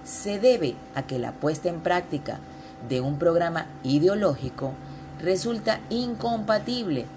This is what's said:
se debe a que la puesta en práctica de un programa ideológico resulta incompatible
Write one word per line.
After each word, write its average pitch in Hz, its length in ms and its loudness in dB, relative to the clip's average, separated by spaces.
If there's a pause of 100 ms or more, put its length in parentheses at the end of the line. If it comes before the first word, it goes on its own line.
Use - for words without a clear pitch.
se 202 360 -2
debe 202 360 6 (180)
a 135 100 -2
que 131 160 -4
la 117 120 -2
puesta 156 380 0
en 170 100 -4
práctica 160 600 0 (500)
de 127 120 2
un 143 160 0
programa 170 500 2 (160)
ideológico 143 920 2 (480)
resulta 214 580 0 (100)
incompatible 220 1160 0 (120)